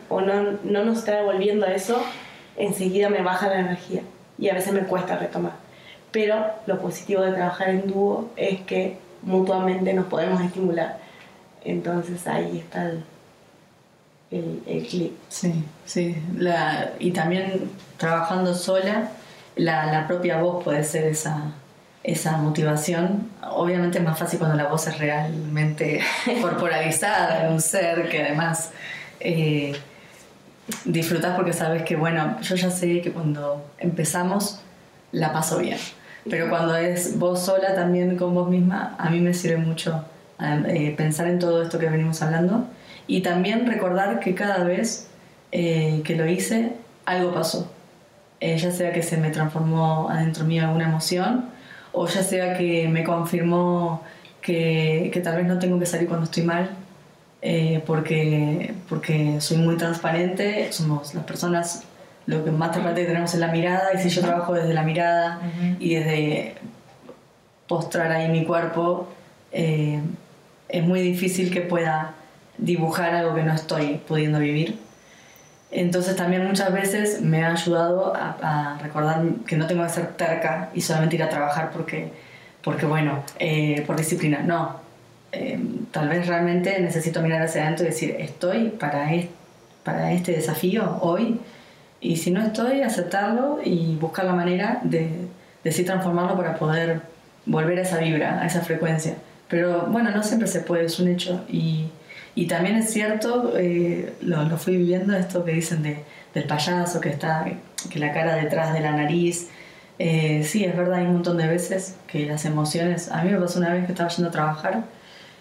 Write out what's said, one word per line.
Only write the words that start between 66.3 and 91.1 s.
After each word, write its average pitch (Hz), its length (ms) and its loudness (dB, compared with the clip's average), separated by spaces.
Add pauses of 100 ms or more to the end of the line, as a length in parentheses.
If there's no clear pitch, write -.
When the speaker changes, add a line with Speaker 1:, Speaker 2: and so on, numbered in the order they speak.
Speaker 2:
postrar 165 440 0
ahí 160 180 2
mi 165 160 4
cuerpo, 170 640 0 (440)
eh, 151 480 0 (720)
es 175 140 0
muy 180 180 4
difícil 180 500 0
que 180 100 -2
pueda 165 520 0 (440)
dibujar 165 580 0
algo 170 200 2
que 160 80 2
no 160 100 2
estoy 151 540 -2
pudiendo 151 320 2
vivir. 151 380 0 (920)
Entonces 180 460 0
también 180 280 0
muchas 196 280 2
veces 208 480 0
me 160 220 2
ha 165 100 2
ayudado 175 600 2
a, 151 600 -2
a - 40 -10
recordar 156 440 0 (240)
que 165 80 -2
no 156 120 2
tengo 175 160 0
que 170 60 -2
ser 175 180 -2 (100)
terca 165 560 -2
y 175 80 -4
solamente 160 340 2
ir 156 80 0
a - 60 0
trabajar 147 420 0
porque, - 400 -6 (500)
porque 151 240 -2
bueno, 151 380 2 (160)
eh, 151 480 2
por 156 80 0
disciplina. 156 480 0
No, 170 320 0 (560)
eh, - 260 -4 (340)
tal 147 180 0
vez 170 180 0
realmente 175 540 2
necesito 165 400 0
mirar 160 200 2
hacia 160 220 0
adentro 165 220 0
y 160 40 2
decir, - 300 -2
"Estoy 202 500 0
para 143 440 -2
es-, 175 160 0 (560)
para 165 260 -2
este 180 220 0
desafío 165 680 0
hoy", 190 380 2 (600)